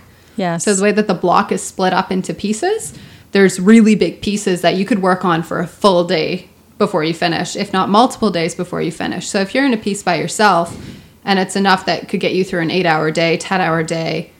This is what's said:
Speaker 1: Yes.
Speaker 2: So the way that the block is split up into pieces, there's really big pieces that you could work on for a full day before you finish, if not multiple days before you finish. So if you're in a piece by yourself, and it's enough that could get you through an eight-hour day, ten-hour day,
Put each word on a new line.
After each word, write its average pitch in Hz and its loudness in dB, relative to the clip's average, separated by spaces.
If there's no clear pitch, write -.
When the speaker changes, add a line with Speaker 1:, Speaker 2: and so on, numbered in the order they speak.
Speaker 1:
Yes. 170 -2
Speaker 2:
So 208 2
the 196 0
way 208 4
that 214 -4
the 185 0
block 175 0
is 190 -4
split 185 -2
up 185 -2
into 185 -4
pieces, 269 -4
there's 190 4
really 214 8
big 170 0
pieces 196 -2
that 170 4
you 196 0
could 202 0
work 185 0
on 165 2
for - -6
a 175 -4
full 175 2
day 170 -2
before 180 0
you 165 -2
finish, 165 -4
if 202 -6
not 190 0
multiple 226 2
days 170 -2
before 170 -6
you 160 -4
finish. - -8
So 208 -4
if 196 -4
you're 269 2
in 262 2
a 220 0
piece 202 -6
by 180 0
yourself, 175 0
and 196 2
it's 190 -2
enough 190 0
that 170 -4
could 196 -4
get 180 -2
you 185 2
through 180 -4
an 165 -2
eight-hour 160 0
day, 165 0
ten-hour 170 -2
day, 165 -4